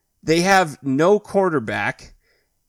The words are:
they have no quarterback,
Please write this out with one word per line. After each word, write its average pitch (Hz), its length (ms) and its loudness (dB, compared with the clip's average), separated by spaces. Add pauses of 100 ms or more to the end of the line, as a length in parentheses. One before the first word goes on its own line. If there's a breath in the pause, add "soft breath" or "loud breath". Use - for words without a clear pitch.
(220)
they 160 180 0
have 180 420 0
no 156 380 2
quarterback, 123 920 -4 (540)